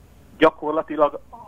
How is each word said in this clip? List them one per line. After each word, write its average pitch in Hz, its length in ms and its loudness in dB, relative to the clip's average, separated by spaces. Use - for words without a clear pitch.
gyakorlatilag 151 840 0